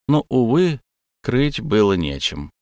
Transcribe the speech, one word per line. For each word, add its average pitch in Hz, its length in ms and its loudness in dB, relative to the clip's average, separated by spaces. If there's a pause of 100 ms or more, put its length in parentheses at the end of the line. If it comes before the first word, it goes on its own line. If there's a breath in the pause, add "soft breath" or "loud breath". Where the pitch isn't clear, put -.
но, 147 220 2
увы, 131 500 2 (420)
крыть 139 400 -2
было 104 320 2
нечем. 73 580 -6 (100)